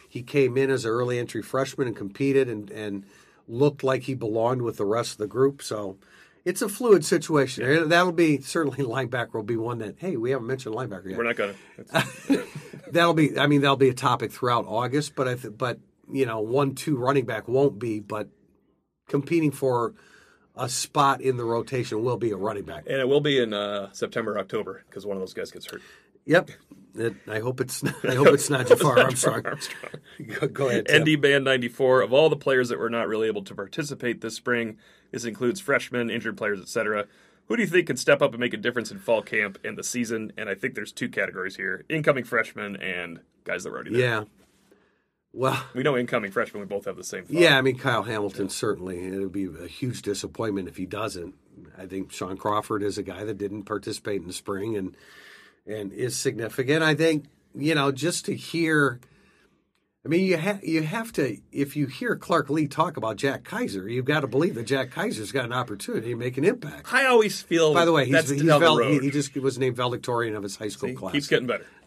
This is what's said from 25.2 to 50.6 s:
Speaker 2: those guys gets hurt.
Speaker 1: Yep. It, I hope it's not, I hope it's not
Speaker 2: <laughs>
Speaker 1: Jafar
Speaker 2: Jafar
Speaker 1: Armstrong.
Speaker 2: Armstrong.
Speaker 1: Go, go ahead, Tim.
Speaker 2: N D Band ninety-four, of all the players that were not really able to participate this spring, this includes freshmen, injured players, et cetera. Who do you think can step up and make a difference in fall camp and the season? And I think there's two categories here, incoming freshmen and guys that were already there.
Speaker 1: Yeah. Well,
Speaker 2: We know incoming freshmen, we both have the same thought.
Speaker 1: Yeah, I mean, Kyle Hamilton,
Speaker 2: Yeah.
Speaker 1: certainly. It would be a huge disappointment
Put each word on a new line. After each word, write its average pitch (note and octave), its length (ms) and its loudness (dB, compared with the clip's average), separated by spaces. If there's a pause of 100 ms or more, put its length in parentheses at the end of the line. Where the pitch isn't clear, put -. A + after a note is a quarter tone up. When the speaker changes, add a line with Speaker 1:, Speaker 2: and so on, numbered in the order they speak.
Speaker 2:
those F#2 120 -10
guys F2+ 180 -10
gets - 180 -18
hurt. - 120 -14 (440)
Speaker 1:
Yep. D#3 240 4 (460)
It, A2+ 180 -2 (140)
I G#2+ 120 -4
hope B2+ 220 -4
it's - 220 -6
not, A2+ 100 0 (120)
I B2 100 0
hope C3+ 140 8
it's C#3+ 200 6
not B2+ 180 0
Speaker 2:
<laughs> - 0 -
Speaker 1:
Jafar D3+ 280 8
Speaker 2:
Jafar - 100 8
Speaker 1:
Armstrong. B2 400 0
Speaker 2:
Armstrong. - 480 -10 (460)
Speaker 1:
Go, D3+ 80 0
go C3+ 220 0
ahead, A#2 180 0
Tim. D3+ 100 6
Speaker 2:
N D#3 80 6
D D#3 100 6
Band C#3+ 300 4
ninety-four, B2+ 560 4
of A2 100 0
all D3+ 180 8
the D3+ 60 2
players C3 340 2
that A2+ 100 -2
were A2+ 100 -2
not A#2 180 -2
really A2 200 0
able G#2 160 -2
to G2 120 -16
participate A#2+ 640 -6
this A2+ 140 -8
spring, A#2 420 -2 (340)
this A#2+ 140 -8
includes A2+ 360 -2
freshmen, B2 480 -2
injured A2 280 -6
players, G#2 220 -4
et F2 80 -16
cetera. G#2+ 380 -2 (420)
Who G#3+ 80 -2
do A#3 80 2
you F#3+ 40 0
think E3+ 200 2
can C3 100 -2
step C#3+ 240 4
up C#3 120 2
and A#2 60 -8
make B2 140 -2
a A2 40 -4
difference A#2 340 -4
in G2+ 80 -14
fall A2 240 0
camp G#2 400 -2
and G#2+ 140 -8
the F#2+ 60 -10
season? A2+ 540 -4
And G#2+ 120 -8
I G2 60 -4
think B2+ 200 -6
there's G#2 160 -10
two B2 180 -6
categories F#2+ 460 -6
here, F#2+ 340 -6
incoming D3 360 0
freshmen G#2+ 500 -4
and F2 460 -8 (220)
guys F2+ 200 -6
that D#2 80 -10
were - 60 -8
already - 140 -10
there. A#2+ 100 2
Speaker 1:
Yeah. A#2 220 0 (1080)
Well, B2+ 320 -2 (120)
Speaker 2:
We B2+ 80 -4
know C#3+ 140 2
incoming A#2 340 -2
freshmen, G#2+ 300 -4
we G2+ 60 -10
both G2+ 180 -6
have F#2+ 100 -8
the F2+ 80 -16
same F#2+ 220 -10
thought. C#3 100 -6
Speaker 1:
Yeah, D#3+ 220 8
I C3 40 4
mean, C3 160 2
Kyle A#2+ 260 0
Hamilton, G#2 420 -4
Speaker 2:
Yeah. G2 60 -6
Speaker 1:
certainly. F#2 540 -4
It F#2 140 -6
would G2 120 -4
be G2 140 -4
a F2 220 -10
huge A#2+ 340 -8
disappointment G2+ 640 -4